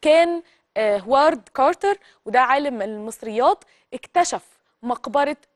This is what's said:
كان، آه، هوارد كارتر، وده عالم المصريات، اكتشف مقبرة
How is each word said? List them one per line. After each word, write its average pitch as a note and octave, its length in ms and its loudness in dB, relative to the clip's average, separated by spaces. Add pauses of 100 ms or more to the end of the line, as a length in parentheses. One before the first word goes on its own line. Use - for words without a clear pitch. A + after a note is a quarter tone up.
كان، E4+ 400 2 (340)
آه، G#3 220 0
هوارد B3+ 560 0
كارتر، F4+ 440 0 (280)
وده A3 140 2
عالم C4 420 0
المصريات، A3 800 -4 (300)
اكتشف - 480 -4 (400)
مقبرة C#4 540 -4 (200)